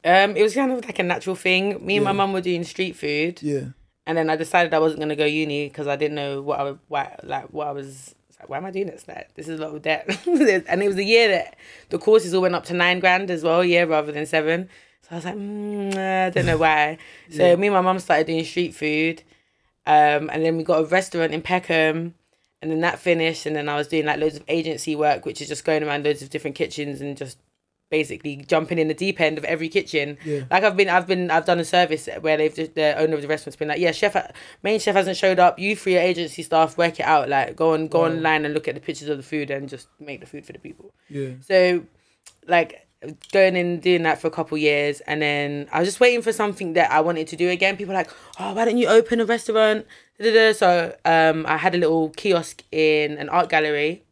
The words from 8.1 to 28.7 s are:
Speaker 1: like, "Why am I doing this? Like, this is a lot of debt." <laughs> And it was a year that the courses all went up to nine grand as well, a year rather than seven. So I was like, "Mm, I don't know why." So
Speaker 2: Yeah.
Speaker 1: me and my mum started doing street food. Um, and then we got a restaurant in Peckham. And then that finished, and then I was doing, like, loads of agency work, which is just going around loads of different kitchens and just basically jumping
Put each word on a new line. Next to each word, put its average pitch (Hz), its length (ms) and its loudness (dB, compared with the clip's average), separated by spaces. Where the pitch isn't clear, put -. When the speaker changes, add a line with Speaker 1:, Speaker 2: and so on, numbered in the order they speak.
Speaker 1:
like, - 120 -20
"Why 139 80 -8
am 170 80 -8
I 190 60 -10
doing 190 160 -6
this? 160 200 -16
Like, - 280 -18
this 156 120 -14
is 160 140 -10
a - 20 -6
lot 156 100 -10
of 151 80 -12
debt." 156 240 -2
<laughs> - 40 -10
And 196 580 2
it 208 40 2
was 196 100 -2
a 202 80 -2
year 226 240 6
that - 260 -2
the 170 100 -4
courses 208 340 4
all 190 80 2
went 180 140 2
up - 100 -6
to 170 80 -8
nine 175 260 2
grand 185 320 2
as 160 120 -4
well, 170 180 2
a 180 40 2
year 175 200 4
rather 151 260 0
than 147 140 -6
seven. 160 420 0
So - 80 -20
I 170 40 -12
was 165 100 -10
like, 185 100 -8
"Mm, 208 600 -8
I 190 360 0
don't - 160 0
know 165 100 0
why." 156 400 2
So 160 160 2
Speaker 2:
Yeah. 175 100 8
Speaker 1:
me 196 120 0
and 202 80 2
my 185 60 4
mum 185 180 2
started 160 280 2
doing 165 160 -2
street 165 320 -4
food. 156 460 -2
Um, 151 480 4
and 160 100 -2
then 165 140 0
we 160 60 -4
got 160 180 2
a 156 40 0
restaurant 170 480 -2
in 160 80 -4
Peckham. 165 720 -2
And 160 100 -6
then 160 80 -2
that 175 180 0
finished, 165 480 0
and 151 120 -4
then 147 100 -6
I 147 80 -4
was 147 140 -4
doing, 156 160 0
like, 147 160 -2
loads 151 160 -2
of 147 100 -20
agency 160 480 -4
work, 147 300 0
which 135 160 -8
is 143 80 -12
just 147 160 -8
going 156 180 0
around 147 220 -4
loads 143 160 0
of 135 80 -16
different 147 260 -8
kitchens 143 460 -6
and 143 160 -10
just 131 200 -14
basically 147 480 -4
jumping 160 420 -2